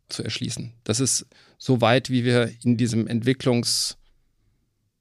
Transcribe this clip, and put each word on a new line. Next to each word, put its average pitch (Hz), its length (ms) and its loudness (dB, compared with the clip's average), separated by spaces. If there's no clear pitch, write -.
zu - 140 -8
erschließen. - 500 -8
Das 113 160 -2
ist - 280 -2
so 127 200 2
weit, 120 300 4
wie 123 160 0
wir 120 260 2
in 120 120 4
diesem 113 300 0
Entwicklungsplan, 120 920 0